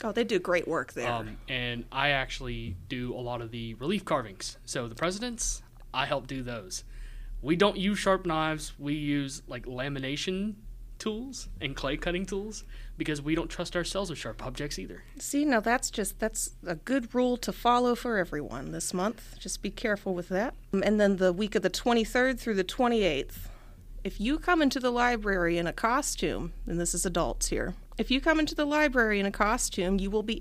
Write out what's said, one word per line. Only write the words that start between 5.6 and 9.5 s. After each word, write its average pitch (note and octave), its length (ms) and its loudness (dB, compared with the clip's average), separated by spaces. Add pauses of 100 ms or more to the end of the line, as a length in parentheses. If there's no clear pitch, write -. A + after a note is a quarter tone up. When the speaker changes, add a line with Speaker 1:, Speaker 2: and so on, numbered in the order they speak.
Speaker 2:
I C#3 140 0
help C#3 200 -2
do C3 160 -6
those. A2+ 420 -8 (580)
We D#3 140 4
don't G3+ 200 6
use G3 220 2
sharp F#3+ 260 4
knives. D#3 540 0
We C#3+ 160 -2
use, C#3+ 520 0
like, B2 200 -8